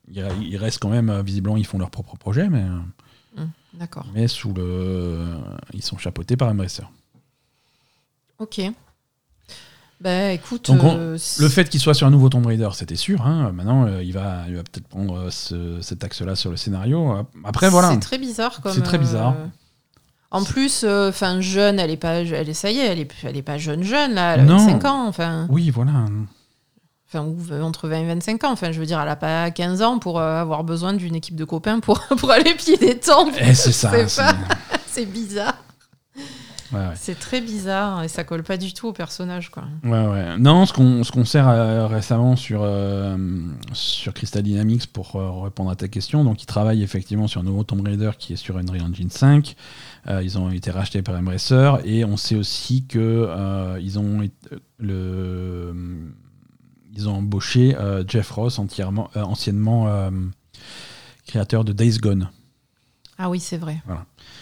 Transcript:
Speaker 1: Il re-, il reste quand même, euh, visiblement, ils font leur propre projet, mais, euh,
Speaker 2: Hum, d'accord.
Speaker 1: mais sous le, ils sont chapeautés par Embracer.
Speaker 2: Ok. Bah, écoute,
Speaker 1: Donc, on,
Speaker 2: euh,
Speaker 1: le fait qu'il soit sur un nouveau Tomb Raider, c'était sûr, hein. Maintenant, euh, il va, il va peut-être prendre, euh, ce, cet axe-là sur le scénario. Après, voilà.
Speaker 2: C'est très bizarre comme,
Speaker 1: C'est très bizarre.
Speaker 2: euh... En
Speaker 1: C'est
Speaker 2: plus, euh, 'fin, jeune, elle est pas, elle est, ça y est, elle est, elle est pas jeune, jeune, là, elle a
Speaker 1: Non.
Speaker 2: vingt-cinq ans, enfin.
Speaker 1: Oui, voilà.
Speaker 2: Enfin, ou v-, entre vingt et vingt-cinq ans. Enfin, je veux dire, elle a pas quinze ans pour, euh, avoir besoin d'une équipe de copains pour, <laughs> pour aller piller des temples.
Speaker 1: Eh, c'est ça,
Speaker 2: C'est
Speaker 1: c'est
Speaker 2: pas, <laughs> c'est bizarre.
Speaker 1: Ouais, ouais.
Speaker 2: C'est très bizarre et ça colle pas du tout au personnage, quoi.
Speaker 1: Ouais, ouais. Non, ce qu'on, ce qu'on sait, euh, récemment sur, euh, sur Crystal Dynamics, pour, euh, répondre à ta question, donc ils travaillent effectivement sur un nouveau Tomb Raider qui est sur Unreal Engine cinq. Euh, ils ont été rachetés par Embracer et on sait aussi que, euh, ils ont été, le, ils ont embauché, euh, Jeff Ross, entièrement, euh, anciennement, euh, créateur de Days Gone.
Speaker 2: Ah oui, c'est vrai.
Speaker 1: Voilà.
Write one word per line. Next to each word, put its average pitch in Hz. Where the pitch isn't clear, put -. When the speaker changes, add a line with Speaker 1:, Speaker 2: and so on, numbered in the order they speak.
Speaker 1:
Il 95
re-, 95
il 95
reste 104
quand 101
même, 113
euh, 101
visiblement, 98
ils 104
font 98
leur 90
propre -
projet, 135
mais, 151
euh, 90
Speaker 2:
Hum, 160
d'accord. 170
Speaker 1:
mais 113
sous 107
le, 90
ils 101
sont -
chapeautés 87
par 127
Embracer. 98
Speaker 2:
Ok. 220
Bah, 185
écoute, 240
Speaker 1:
Donc, 131
on, 165
Speaker 2:
euh, 165
Speaker 1:
le 151
fait 165
qu'il 156
soit 151
sur 139
un 139
nouveau 135
Tomb 123
Raider, 113
c'était -
sûr, 185
hein. 143
Maintenant, 113
euh, 95
il 90
va, 95
il 90
va 87
peut-être -
prendre, 95
euh, 90
ce, 87
cet 87
axe-là 95
sur -
le 82
scénario. 110
Après, 113
voilà. 180
Speaker 2:
C'est 120
très 101
bizarre 240
comme, 196
Speaker 1:
C'est 160
très 175
bizarre. 120
Speaker 2:
euh... 156
En 190
Speaker 1:
C'est 196
Speaker 2:
plus, 269
euh, 202
'fin, 185
jeune, 196
elle 170
est 156
pas, 165
elle 160
est, 156
ça 196
y 233
est, 277
elle 175
est, 143
elle 131
est 139
pas 143
jeune, 156
jeune, 269
là, 175
elle 143
a -
Speaker 1:
Non. 160
Speaker 2:
vingt-cinq 208
ans, 277
enfin. 170
Speaker 1:
Oui, 160
voilà. 127
Speaker 2:
Enfin, 156
ou 160
v-, 165
entre 160
vingt 160
et 165
vingt-cinq 175
ans. 285
Enfin, 170
je 160
veux 160
dire, 160
elle 151
a 151
pas 165
quinze 175
ans 240
pour, 170
euh, 160
avoir 160
besoin 165
d'une 175
équipe 165
de 156
copains 185
pour, 208
<laughs> 269
pour 262
aller 320
piller 339
des 247
temples. 302
Speaker 1:
Eh, 127
c'est 127
ça, 113
Speaker 2:
C'est 113
Speaker 1:
c'est -
Speaker 2:
pas, 262
<laughs> -
c'est 240
bizarre. 202
Speaker 1:
Ouais, 104
ouais. 92
Speaker 2:
C'est 165
très -
bizarre 196
et 160
ça 165
colle 165
pas 190
du 185
tout -
au 220
personnage, 180
quoi. -
Speaker 1:
Ouais, 113
ouais. 95
Non, 156
ce -
qu'on, 127
ce -
qu'on 127
sait, 117
euh, 113
récemment 113
sur, 110
euh, 98
sur -
Crystal -
Dynamics, 107
pour, -
euh, 92
répondre 95
à 92
ta 95
question, 104
donc 113
ils -
travaillent 107
effectivement 101
sur 98
un -
nouveau 98
Tomb 98
Raider 104
qui -
est -
sur 92
Unreal 90
Engine 90
cinq. 147
Euh, 95
ils 92
ont 92
été 90
rachetés 98
par 90
Embracer 92
et 110
on 104
sait -
aussi 123
que, 120
euh, 95
ils 98
ont 104
été, 101
le, 92
ils 104
ont 104
embauché, 104
euh, 98
Jeff 104
Ross, 117
entièrement, 98
euh, 104
anciennement, 107
euh, 98
créateur 113
de 104
Days 110
Gone. 98
Speaker 2:
Ah 185
oui, 180
c'est 170
vrai. 160
Speaker 1:
Voilà. 87